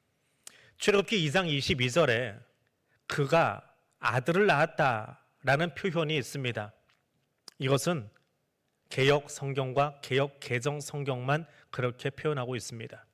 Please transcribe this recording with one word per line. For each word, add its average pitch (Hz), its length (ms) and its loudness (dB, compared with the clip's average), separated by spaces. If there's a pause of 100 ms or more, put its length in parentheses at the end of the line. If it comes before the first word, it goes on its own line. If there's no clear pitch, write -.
(800)
출애굽기 202 440 4
이 151 80 2
장 185 180 2
이십이 131 420 0
절에 120 480 2 (680)
"그가 143 680 0 (240)
아들을 147 480 2
낳았다"라는 139 1300 0
표현이 156 420 0
있습니다. 120 560 -4 (840)
이것은 135 500 0 (800)
개역 143 420 2
성경과 139 680 -2
개역 139 400 -2
개정 143 400 -2
성경만 139 680 -4 (240)
그렇게 123 400 -4
표현하고 127 460 -4
있습니다. 117 580 -12